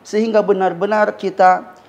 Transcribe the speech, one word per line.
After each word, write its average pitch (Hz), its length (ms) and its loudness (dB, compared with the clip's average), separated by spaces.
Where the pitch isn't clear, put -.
sehingga 214 400 -2
benar-benar 196 800 0
kita, 185 560 0